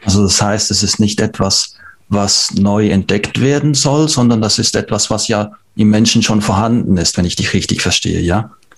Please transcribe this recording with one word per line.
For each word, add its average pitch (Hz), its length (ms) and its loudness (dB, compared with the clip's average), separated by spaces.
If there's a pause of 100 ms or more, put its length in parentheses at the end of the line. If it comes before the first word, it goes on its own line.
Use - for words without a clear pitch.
Also 101 200 2
das 98 180 0
heißt, 104 300 -2
es 101 100 -2
ist - 180 -4
nicht 104 220 0
etwas, - 540 -2 (340)
was 101 460 -2
neu 101 340 2
entdeckt 98 500 0
werden 143 340 2
soll, 147 360 2
sondern 120 320 2
das 107 160 0
ist - 180 -2
etwas, 104 360 -2
was 107 160 -2
ja 104 260 -2 (220)
im 107 140 4
Menschen 113 340 4
schon 107 180 2
vorhanden 107 560 0
ist, 85 200 -2
wenn 90 80 0
ich 87 100 -4
dich - 180 -2
richtig - 280 -2
verstehe, 85 380 -2
ja? 87 320 -2 (260)